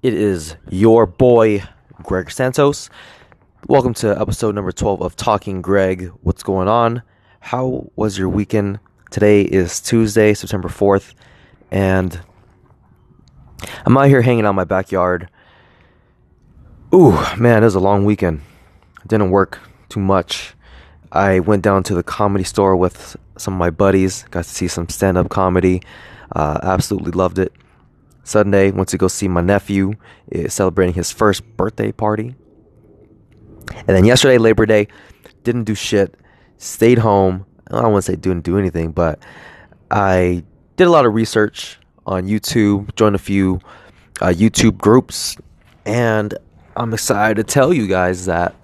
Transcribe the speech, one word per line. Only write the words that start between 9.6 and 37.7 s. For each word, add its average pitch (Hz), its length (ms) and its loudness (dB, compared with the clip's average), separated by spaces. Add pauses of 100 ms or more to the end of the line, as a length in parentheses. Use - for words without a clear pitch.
Tuesday, 107 540 2
September 95 340 -6
fourth, 98 480 0 (560)
and 95 480 -2 (1700)
I'm 123 100 4
out 139 120 4
here 139 140 6
hanging 117 240 2
out 104 40 2
in 98 80 0
my 92 80 -2
backyard. 90 640 -2 (1600)
Ooh, 139 240 8 (200)
man, 117 260 4
it 117 40 4
was 95 80 0
a 95 40 2
long 98 240 2
weekend. 92 380 -2 (560)
I - 100 -20
didn't 104 240 0
work 98 280 0 (280)
too - 140 -8
much. 95 540 -2 (580)
I 95 260 2
went 92 240 0
down 98 200 2
to 98 120 -4
the 87 80 -2
Comedy 101 400 -2
Store 95 320 0
with - 400 -4 (220)
some 98 160 -8
of 92 60 -6
my 87 100 0
buddies, 95 640 0
got 87 120 -6
to - 60 -12
see - 180 -8
some 85 220 -8
stand-up 90 400 -2
comedy. 92 520 0 (540)
Uh, 76 260 -2
absolutely 92 500 -4
loved 92 280 -2
it. 95 140 -4 (720)
Sunday, 98 460 2
went 95 160 -2
to 95 100 -4
go 92 120 0
see - 180 -6
my 87 140 0
nephew, 98 540 0 (360)
eh, 82 160 -6
celebrating 90 460 -2
his 85 180 -6
first 104 320 0 (140)
birthday 107 340 -4
party. 107 440 -6 (1300)
And - 200 -8
then 95 160 6
yesterday, 127 320 4
Labor 113 280 4
Day, 104 220 2 (560)
didn't 117 220 -2
do 104 100 -2
shit, - 400 -2 (400)
stayed 120 440 0
home. 98 460 0 (240)
I 113 120 -4